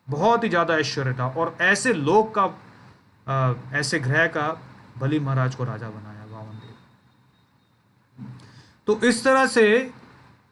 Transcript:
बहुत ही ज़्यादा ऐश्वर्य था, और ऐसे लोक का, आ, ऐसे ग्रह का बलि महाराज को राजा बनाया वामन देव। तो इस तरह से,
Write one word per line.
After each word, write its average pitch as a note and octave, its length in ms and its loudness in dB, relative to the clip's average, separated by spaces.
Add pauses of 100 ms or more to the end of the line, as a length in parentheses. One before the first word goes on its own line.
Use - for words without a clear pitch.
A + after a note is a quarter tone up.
बहुत G#3 360 2
ही G#3+ 40 -2
ज़्यादा E3+ 280 2
ऐश्वर्य C3+ 380 -2
था, B2 120 -4
और D#3 340 -4
ऐसे G3+ 320 2
लोक G3 460 2
का, G3 40 2 (840)
आ, C3 260 0 (180)
ऐसे D3 280 -2
ग्रह D3 260 2
का D#3+ 360 -4 (360)
बलि C#3+ 220 -2
महाराज C3+ 340 -2
को B2+ 100 -6
राजा A2+ 260 -8
बनाया G#2+ 400 -18
वामन G#2+ 200 -16
देव। A2 240 -18 (2000)
तो A3 200 2
इस A#3 180 2
तरह C4 220 6
से, A#3+ 440 4 (600)